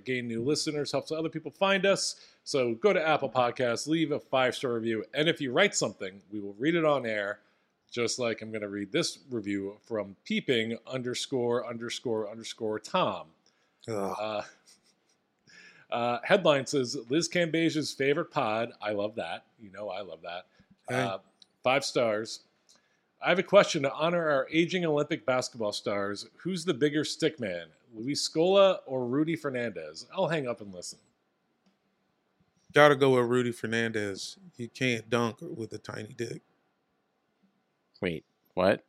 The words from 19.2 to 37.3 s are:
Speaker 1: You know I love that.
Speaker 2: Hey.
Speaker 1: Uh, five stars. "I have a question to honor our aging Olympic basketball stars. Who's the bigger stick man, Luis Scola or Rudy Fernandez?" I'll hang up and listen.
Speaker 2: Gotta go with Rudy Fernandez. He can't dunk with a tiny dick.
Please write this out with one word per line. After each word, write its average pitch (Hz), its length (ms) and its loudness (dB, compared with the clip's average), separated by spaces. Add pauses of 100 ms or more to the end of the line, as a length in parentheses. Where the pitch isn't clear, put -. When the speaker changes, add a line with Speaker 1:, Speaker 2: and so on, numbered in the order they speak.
Speaker 1:
You 101 120 -20
know 104 160 -10
I 107 140 -8
love 80 200 -14
that. 87 240 -10 (420)
Speaker 2:
Hey. 127 140 -2
Speaker 1:
Uh, 98 160 -4 (460)
five 135 200 2
stars. 113 580 -2 (760)
"I 143 100 2
have 175 100 4
a - 20 2
question 180 400 6
to 135 100 2
honor 160 380 0
our 135 220 2
aging 175 320 2
Olympic 147 420 0
basketball 123 460 0
stars. 101 640 -4
Who's 175 280 -6
the 175 100 0
bigger 147 300 2
stick - 360 -2
man, 87 300 -6 (220)
Luis 123 360 -4
Scola 185 580 4
or 131 180 -4
Rudy 151 300 0
Fernandez?" 110 800 -6
I'll 180 140 0
hang 151 180 -2
up 120 140 -6
and 101 120 -16
listen. - 280 -14 (1700)
Speaker 2:
Gotta 147 240 10
go 135 180 6
with 123 160 4
Rudy 123 220 2
Fernandez. 110 840 -4 (180)
He 117 140 -10
can't 117 400 -2
dunk 117 320 0
with 127 320 -10
a 107 60 -10
tiny 107 360 -12
dick. 117 280 -8 (1600)